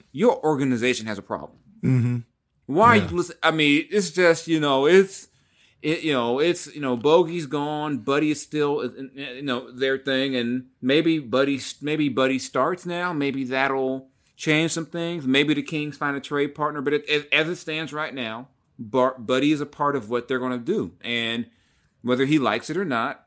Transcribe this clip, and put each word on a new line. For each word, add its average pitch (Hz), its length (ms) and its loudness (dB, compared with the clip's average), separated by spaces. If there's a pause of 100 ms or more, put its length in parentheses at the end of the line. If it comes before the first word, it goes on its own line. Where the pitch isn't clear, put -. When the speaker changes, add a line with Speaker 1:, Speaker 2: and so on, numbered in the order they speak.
(120)
Speaker 1:
your 220 340 2
organization 127 640 0
has 107 100 -6
a 98 40 -10
problem. 87 360 -10 (260)
Speaker 2:
Mm-hmm. 123 340 2 (500)
Speaker 1:
Why 220 280 6
Speaker 2:
Yeah. 180 140 2
Speaker 1:
you 170 80 -4
listen? 170 260 -4
I 160 80 4
mean, 151 380 4
it's 185 220 0
just, 170 360 2
you 160 120 2
know, 139 260 2
it's, 190 420 4 (540)
it, 156 220 -2
you 151 100 0
know, 123 260 0
it's, 170 340 0
you 151 80 -10
know, 131 160 0
Bogey's 160 480 4
gone. 147 540 -4
Buddy 143 320 0
is 147 100 -4
still, 147 380 -2
uh, - 80 -4
uh, 135 460 -14
you 127 100 -14
know, 123 280 -4
their 135 260 0
thing, 131 380 -2
and 123 300 -2 (160)
maybe 160 380 2
Buddy, 135 400 0 (220)
maybe 147 280 0
Buddy 131 300 0
starts 156 460 -2
now. 175 280 -4
Maybe 135 320 -2
that'll 135 640 -2 (260)
change 156 360 0
some 165 140 -4
things. 170 420 -6
Maybe 147 260 4
the 147 100 -2
Kings 151 340 -6
find 143 200 -4
a 135 40 -8
trade 147 340 -2
partner. 151 260 -2
But 143 120 0
it, 147 160 -2
it, 147 240 -2
as 156 160 2
it 175 80 -6
stands 156 360 -8
right 151 200 -6
now, 120 360 -8 (300)
Bar-, 127 400 0
Buddy 127 320 2
is 147 100 0
a 147 40 -6
part 143 300 -2
of 110 140 -6
what 120 180 -2
they're 131 120 -2
gonna 127 180 -4
do, 120 440 -4
and 117 440 -4 (600)
whether 123 200 2
he 151 120 4
likes 117 320 -2
it 156 80 -6
or 196 80 -2
not. 131 420 -4